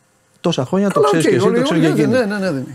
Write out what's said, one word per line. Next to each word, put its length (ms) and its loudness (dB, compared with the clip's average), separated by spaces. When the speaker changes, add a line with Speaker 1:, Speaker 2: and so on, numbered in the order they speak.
Speaker 1:
τόσα 240 -2
χρόνια, 240 -2
Speaker 2:
Καλά, 160 0
Speaker 1:
το 120 2
ξέρεις 80 0
Speaker 2:
οκ, 60 2
Speaker 1:
και 60 2
εσύ, 100 2
Speaker 2:
όλοι, 100 2
Speaker 1:
το 60 2
ξέρω 160 0
Speaker 2:
όλοι, 160 2
Speaker 1:
και 60 0
εκείνοι. 160 2
Speaker 2:
ναι, 80 0
ναι, 120 -4
ναι, 140 -2
δεν 240 -6